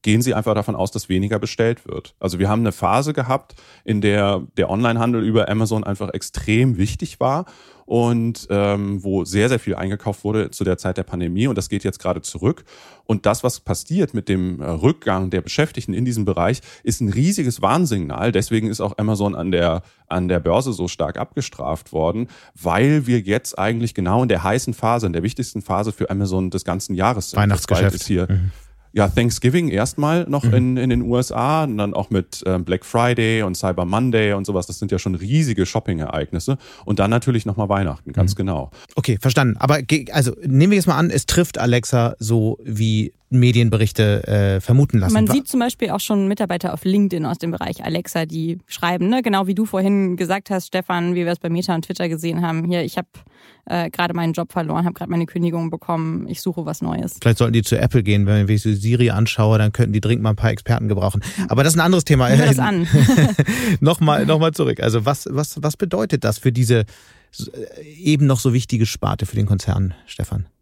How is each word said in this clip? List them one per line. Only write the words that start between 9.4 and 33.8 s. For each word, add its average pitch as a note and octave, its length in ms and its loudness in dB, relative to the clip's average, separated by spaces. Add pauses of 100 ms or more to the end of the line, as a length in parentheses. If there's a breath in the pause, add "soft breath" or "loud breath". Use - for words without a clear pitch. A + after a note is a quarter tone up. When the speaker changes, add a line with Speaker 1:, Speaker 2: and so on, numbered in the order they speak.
Speaker 1:
sehr B2 100 0
viel F#2+ 160 -4
eingekauft F#2+ 480 -6
wurde G#2 280 -2
zu - 120 -6
der F2+ 140 0
Zeit F#2 200 -4
der F#2+ 60 -6
Pandemie F2 440 -4
und A#2+ 100 -2
das F#2 100 -6
geht G2+ 160 -6
jetzt F#2+ 160 -4
gerade E2+ 220 -4
zurück. - 420 -4 (420 loud breath)
Und G#2+ 200 -2
das, - 180 2
was B2 160 -2
passiert - 540 -2
mit A2 160 -4
dem, F2+ 320 -2
äh, C#2+ 80 -8
Rückgang F#2+ 600 -2
der F#2 120 -2
Beschäftigten - 520 -4
in G#2+ 120 -2
diesem A2+ 200 -2
Bereich, F#2+ 360 0 (220 loud breath)
ist - 180 -2
ein A2 80 0
riesiges C3 520 0
Warnsignal. G2+ 680 0
Deswegen A2 380 0
ist G#2+ 120 -4
auch G2+ 180 -4
Amazon G2+ 360 0
an F2+ 160 -4
der, E2+ 300 0 (260 soft breath)
an F2+ 200 -2
der F2+ 120 0
Börse G#2+ 340 0
so F2+ 140 -4
stark D#2 300 -6
abgestraft - 720 -8
worden, F2 360 -2 (260 loud breath)
weil A#2 540 2
wir B2 120 2
jetzt G2+ 380 -4
eigentlich A2+ 360 -2
genau G2+ 280 0
in B2+ 80 0
der E2+ 140 2
heißen A2+ 300 0
Phase, A2+ 340 0
in E2 60 -2
der E2 100 -2
wichtigsten A2+ 380 -6
Phase G2+ 300 -2
für - 180 -6
Amazon F#2 420 -2
des F#2 140 -6
ganzen F#2+ 280 -6
Jahres G2+ 380 -2
sind. - 80 -2
Speaker 2:
Weihnachtsgeschäft. G2+ 440 2
Speaker 1:
Bald G2 120 2
ist - 120 -8
hier F2+ 220 0
Speaker 2:
Mhm. F#2 220 0 (420 loud breath)
Speaker 1:
ja, G#2 160 2
Thanksgiving B2+ 580 0
erstmal D3 600 0
noch C#3+ 160 -2
Speaker 2:
Mhm. A2+ 100 2
Speaker 1:
in, B2+ 240 2
in B2+ 120 0
den A#2+ 140 2
U A#2+ 140 0
S B2 140 -2
A D3 340 0
und A#2 120 -4
dann G2+ 160 -2
auch - 160 -4
mit, F#2+ 380 -2
ähm, F2+ 180 0
Black F#2 180 -2
Friday A#2 600 0
und F#2 120 -2
Cyber F2+ 300 -2